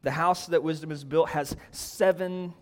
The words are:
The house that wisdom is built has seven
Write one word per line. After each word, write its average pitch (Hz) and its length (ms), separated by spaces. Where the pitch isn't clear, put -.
The 135 80
house 170 360
that 170 160
wisdom 156 280
is 143 140
built 151 260
has 147 260
seven 185 920